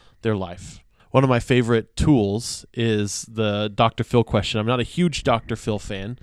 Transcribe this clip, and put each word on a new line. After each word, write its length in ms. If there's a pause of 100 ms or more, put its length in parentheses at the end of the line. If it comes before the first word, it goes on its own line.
(220)
their 160
life. 420 (300)
One 140
of 60
my 100
favorite 560
tools 760
is 560
the 440
Doctor 300
Phil 200
question. 360
I'm 60
not 140
a 40
huge 380
Doctor 340
Phil 220
fan, 460